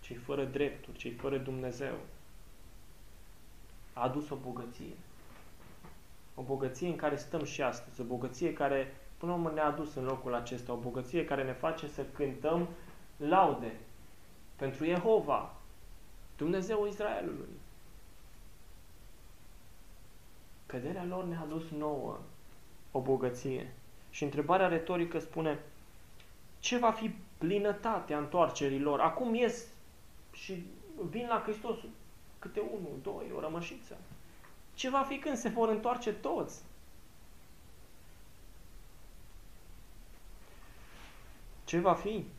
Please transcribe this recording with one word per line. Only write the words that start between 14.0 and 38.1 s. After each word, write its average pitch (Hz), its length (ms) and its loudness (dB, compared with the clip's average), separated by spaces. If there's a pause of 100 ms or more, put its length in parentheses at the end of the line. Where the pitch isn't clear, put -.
pentru 135 280 0
Jehova, 170 680 6 (800)
Dumnezeul 196 520 4
Israelului. 196 600 -2 (3250)
Căderea 160 380 -2
lor 180 200 0
ne-a 170 160 0
adus 156 300 0
nouă 147 480 0 (720)
o 135 100 4
bogăție. 127 720 4 (380)
Și - 140 0
întrebarea 147 440 8
retorică 170 500 4
spune, 156 400 2 (1000)
„Ce - 200 2
va 240 120 8
fi 220 200 2 (280)
plinătatea 202 800 4
întoarcerii 147 640 6
lor? 143 200 6
Acum 226 340 6
ies 233 320 4 (680)
și 180 300 -6 (480)
vin 240 180 0
la 226 140 6
Hristos 214 340 0 (600)
câte - 220 -2
unul, 165 420 -2
doi, - 220 -2 (120)
o 143 40 -2
rămășiță. 160 560 -4 (760)
Ce 262 160 0
va 269 120 6
fi 269 160 2
când 277 180 2
se 233 120 0
vor 226 200 6
întoarce 220 440 4
toți?” 262 500 0 (4000)